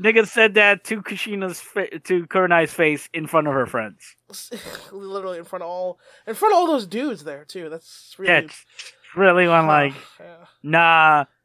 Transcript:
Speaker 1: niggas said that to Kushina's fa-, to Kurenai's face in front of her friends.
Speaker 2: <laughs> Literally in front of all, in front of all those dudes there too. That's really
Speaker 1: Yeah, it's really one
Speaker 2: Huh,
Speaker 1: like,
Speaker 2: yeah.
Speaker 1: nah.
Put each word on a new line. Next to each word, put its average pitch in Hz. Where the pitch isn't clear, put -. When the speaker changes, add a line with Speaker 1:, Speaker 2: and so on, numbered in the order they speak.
Speaker 1:
niggas 220
said 220
that 202
to 226
Kushina's 190
fa-, -
to 175
Kurenai's 175
face 151
in 160
front 156
of 143
her 131
friends. -
Speaker 2:
<laughs> -
Literally 190
in 170
front 180
of 170
all, 180
in 220
front 415
of 359
all 359
those 262
dudes 220
there 147
too. 170
That's -
really 185
Speaker 1:
Yeah, 160
it's -
really 180
one 170
Speaker 2:
Huh, -
Speaker 1:
like, 147
Speaker 2:
yeah. 170
Speaker 1:
nah. 160